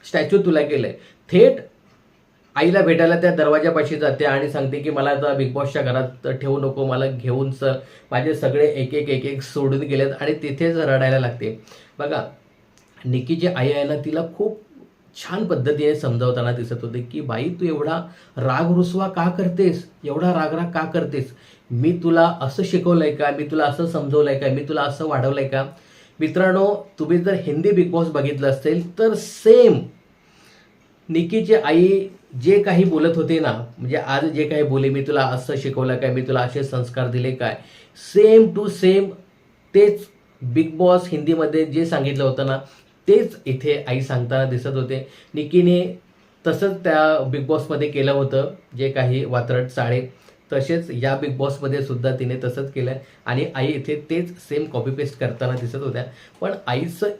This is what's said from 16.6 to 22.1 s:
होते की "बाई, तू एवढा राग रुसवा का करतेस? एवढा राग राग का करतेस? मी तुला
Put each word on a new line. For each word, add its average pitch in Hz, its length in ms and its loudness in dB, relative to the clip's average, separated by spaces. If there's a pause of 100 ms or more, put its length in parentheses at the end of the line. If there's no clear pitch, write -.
होते 120 200 -6
की 151 180 -10
"बाई, 127 280 -4
तू 180 180 -4
एवढा 160 420 -4 (280)
राग 135 380 0
रुसवा 180 340 0
का 175 220 -2
करतेस? 180 600 0 (140)
एवढा 160 280 0
राग 156 220 -2
राग 170 160 -4
का 160 100 -4
करतेस? 143 520 -4 (380)
मी 147 320 0
तुला 165 380 4